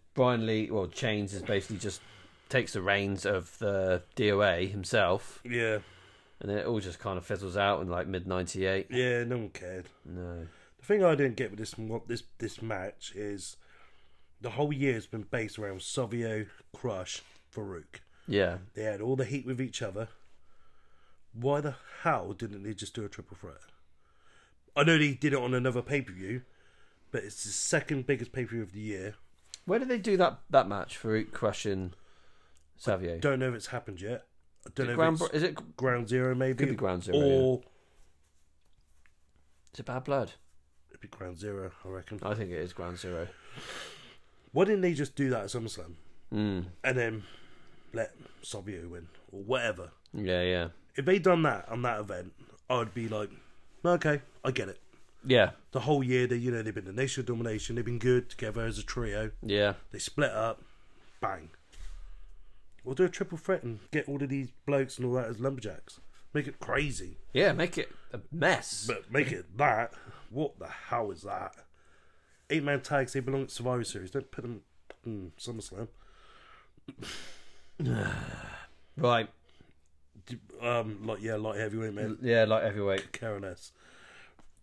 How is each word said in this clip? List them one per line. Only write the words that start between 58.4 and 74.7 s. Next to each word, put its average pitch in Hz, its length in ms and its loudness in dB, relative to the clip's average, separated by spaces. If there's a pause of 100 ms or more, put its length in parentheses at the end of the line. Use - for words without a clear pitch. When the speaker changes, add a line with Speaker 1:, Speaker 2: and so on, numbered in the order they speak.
Speaker 2:
as 110 140 -2
a 104 60 -4
trio. 107 460 -2 (120)
Speaker 1:
Yeah. 101 320 4 (160)
Speaker 2:
They - 80 -10
split - 320 2
up, 110 320 0 (580)
bang. 90 300 -4 (1300)
We'll 131 120 -4
do 185 80 6
a 180 40 4
triple 180 300 -4
threat 185 240 0
and 117 160 -6 (140)
get 147 160 0
all 139 120 -4
of 139 80 -2
these 135 200 -2 (180)
blokes 135 320 2
and 123 80 -2
all 123 80 2
that 123 140 0
as 117 100 -6
lumberjacks. 120 600 -4 (340)
Make 147 140 0
it - 100 -10
crazy. 127 600 -2 (140)
Speaker 1:
Yeah, 165 200 6
make 170 260 0
it - 140 -4 (200)
a - 60 -6 (140)
mess. 165 560 2
Speaker 2:
But 104 240 -4
make 135 180 2
it 92 260 -8
that. 117 360 4 (380)
What 147 280 -2
the - 80 -10
hell 113 460 -4
is 82 100 -12
that? 95 320 -8 (960)
Eight-man 143 300 2
tags, 135 320 0
they 135 80 0
belong 135 220 0
at - 100 -6
Survivor 120 320 0
Series. 92 260 -8
Don't 135 220 -4
put - 100 -8
them 120 200 -8 (440)